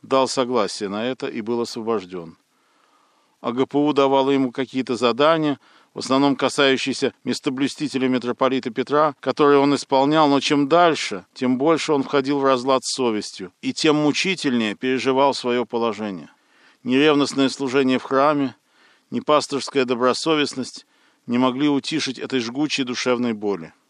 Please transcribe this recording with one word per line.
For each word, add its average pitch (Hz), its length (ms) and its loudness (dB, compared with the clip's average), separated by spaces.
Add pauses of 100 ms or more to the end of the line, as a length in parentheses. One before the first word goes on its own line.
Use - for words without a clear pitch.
дал 135 260 0
согласие 117 600 -2
на 104 160 -6
это 131 220 -6
и 127 140 -8
был 117 200 -4
освобожден. 95 760 -6 (1000)
А 120 120 -6
Г 127 140 0
П 143 120 -2
У 147 140 2
давала 135 380 2
ему 135 200 2
какие-то 127 460 -6
задания, 143 640 2 (360)
в - 60 -12
основном 135 360 2
касающиеся 135 760 0 (100)
местоблюстителя 131 840 -4
митрополита 127 600 0
Петра, 139 500 0
которые 143 380 4
он 143 160 4
исполнял, 143 540 2
но 139 100 4
чем 143 300 0
дальше, 156 640 2
тем 127 260 -2
больше 156 340 2
он 139 100 2
входил 139 380 0
в 135 40 -2
разлад 131 400 2
с - 100 -6
совестью, 107 580 -4 (100)
и 131 100 -6
тем 151 240 2
мучительнее 139 760 0
переживал 131 580 0
свое 123 320 -2
положение. 107 680 -6 (540)
Ни 123 100 0
ревностное 139 540 4
служение 131 500 0
в - 60 -6
храме, 139 500 0 (560)
ни 123 80 -6
пасторская 139 680 0
добросовестность 127 1000 -2 (400)
не 120 100 -2
могли 131 320 2
утишить 139 520 -2
этой 127 180 -4
жгучей 131 460 -2
душевной 123 480 -2
боли. 101 400 -6 (180)